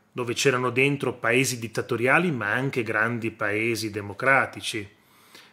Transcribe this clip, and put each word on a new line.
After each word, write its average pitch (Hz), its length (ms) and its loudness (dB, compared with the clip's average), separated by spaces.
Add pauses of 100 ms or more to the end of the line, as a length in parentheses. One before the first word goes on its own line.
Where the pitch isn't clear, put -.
(160)
dove 120 200 -4
c'erano 127 340 2
dentro 135 440 2
paesi 123 440 2
dittatoriali 123 720 0
ma 110 220 -2
anche 131 320 0
grandi 110 480 -2
paesi 107 580 -2
democratici, 104 1000 -2 (640)